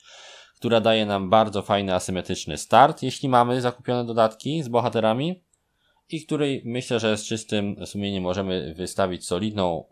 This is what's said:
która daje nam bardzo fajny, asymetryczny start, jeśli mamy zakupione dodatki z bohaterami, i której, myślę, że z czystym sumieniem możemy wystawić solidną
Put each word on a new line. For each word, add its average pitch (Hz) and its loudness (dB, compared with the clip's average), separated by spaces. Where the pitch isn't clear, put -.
która 113 2
daje 110 4
nam 98 -2
bardzo 107 4
fajny, 98 0
asymetryczny 90 -4
start, 135 4
jeśli 135 -4
mamy 123 4
zakupione 123 -4
dodatki 117 0
z 127 -10
bohaterami, 117 0
i 165 -8
której, 143 -2
myślę, 120 -2
że 110 0
z 104 -8
czystym 101 -4
sumieniem 101 -4
możemy 92 -4
wystawić 90 -4
solidną 92 -2